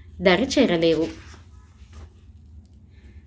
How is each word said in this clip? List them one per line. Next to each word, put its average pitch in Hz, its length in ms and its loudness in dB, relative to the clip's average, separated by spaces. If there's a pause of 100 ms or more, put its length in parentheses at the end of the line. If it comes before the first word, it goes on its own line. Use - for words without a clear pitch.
(220)
దరిచేరలేవు. 175 1040 0 (2000)